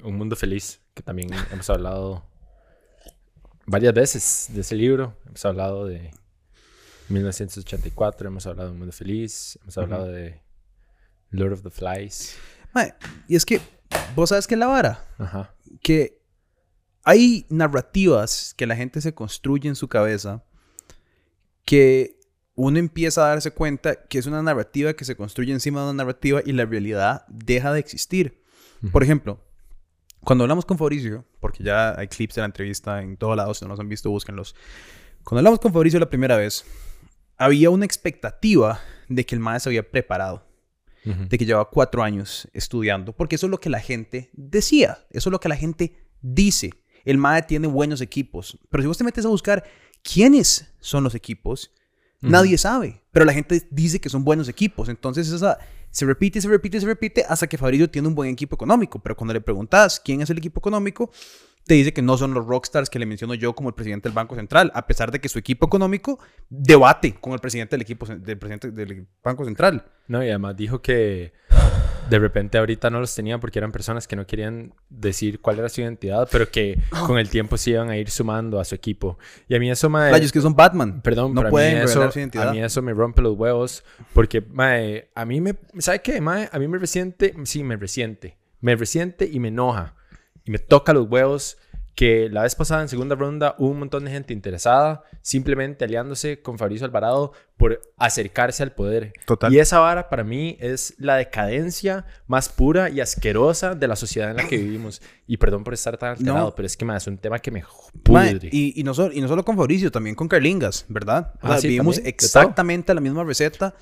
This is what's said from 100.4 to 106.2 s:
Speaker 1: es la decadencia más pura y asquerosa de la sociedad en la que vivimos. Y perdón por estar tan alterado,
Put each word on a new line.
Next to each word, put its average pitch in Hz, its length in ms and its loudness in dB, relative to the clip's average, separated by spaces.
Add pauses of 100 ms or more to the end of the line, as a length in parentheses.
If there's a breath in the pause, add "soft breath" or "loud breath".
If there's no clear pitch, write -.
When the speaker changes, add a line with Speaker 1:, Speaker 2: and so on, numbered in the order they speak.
Speaker 1:
es 127 380 -8
la 139 180 2
decadencia 156 880 -2 (220 soft breath)
más 131 220 0
pura 165 400 2
y - 100 -4
asquerosa 143 760 0
de 135 120 0
la 113 80 -2
sociedad 107 340 -4
en 110 80 -8
la 123 80 -2
que 127 120 -2
vivimos. 107 440 -6 (240 soft breath)
Y 117 120 -4
perdón 104 260 2
por 120 100 -8
estar 117 240 -6
tan 123 200 -6
alterado, 131 300 0